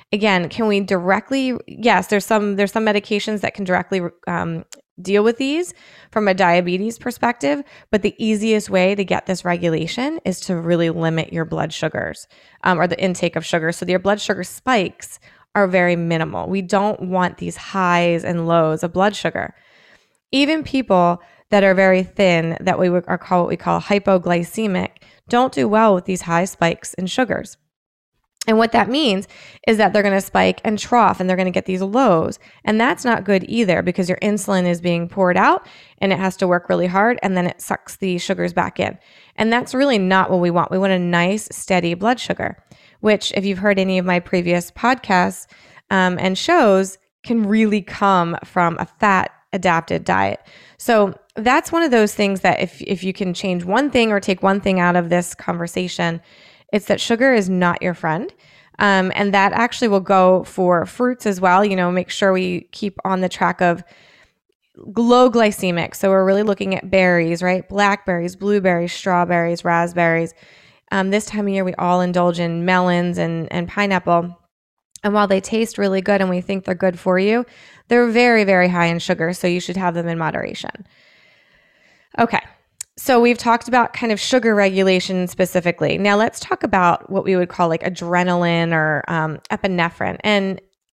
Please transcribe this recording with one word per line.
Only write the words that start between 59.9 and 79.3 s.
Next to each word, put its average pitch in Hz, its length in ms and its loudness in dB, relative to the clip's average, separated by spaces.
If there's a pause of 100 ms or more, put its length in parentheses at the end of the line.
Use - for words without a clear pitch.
go 185 420 4
for 180 420 0
fruits 247 400 -4
as 190 140 -2
well. 185 240 4
You 196 120 0
know, 180 160 0
make 180 180 -2
sure 190 240 2
we 185 280 -2 (100)
keep - 340 -8
on 185 160 0
the 180 80 0
track 185 320 -2
of 175 220 0 (920)
low 233 560 4
glycemic. 190 640 0
So 196 140 0
we're 190 160 4
really 196 180 2
looking 196 320 -2
at 190 160 -8
berries, 175 500 2
right? 180 260 -2
Blackberries, 196 680 -2
blueberries, 185 580 0
strawberries, 175 680 0
raspberries. 170 720 0 (580)
Um, 190 180 -2
this 208 160 0
time 208 220 -4
of 196 60 -2
year, 196 100 -2
we 185 120 -4
all 180 260 2
indulge 175 380 0
in 170 260 -2
melons 175 520 2
and, 165 340 -4
and 175 160 -4
pineapple. 175 680 0 (640)
And 208 100 0
while 208 140 2
they 190 140 2
taste 226 360 -4
really 190 240 0
good 196 200 2
and 185 80 0
we 180 120 -2
think 190 240 -8
they're 185 100 -4
good 180 240 -2
for 185 180 0
you, 220 280 0 (420)
they're 240 200 4
very, 233 360 4
very 185 240 4
high 175 200 2
in 170 120 -2
sugar. 170 320 -2